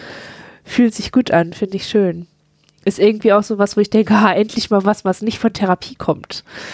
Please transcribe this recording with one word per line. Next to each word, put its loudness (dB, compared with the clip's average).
fühlt 2
sich -10
gut 2
an, 2
finde -6
ich -10
schön. 0
Ist -2
irgendwie 4
auch 4
so -4
was, 0
wo 2
ich 0
denke, 4
ha, 4
endlich -2
mal 2
was, 0
was -2
nicht -4
von 0
Therapie -2
kommt, -6